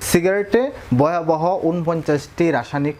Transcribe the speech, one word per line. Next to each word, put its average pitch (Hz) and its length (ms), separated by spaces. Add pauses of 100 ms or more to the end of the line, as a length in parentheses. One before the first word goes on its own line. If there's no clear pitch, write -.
সিগারেটে 202 720 (220)
ভয়াবহ 165 720
ঊনপঞ্চাশটি 165 880
রাসায়নিক 143 480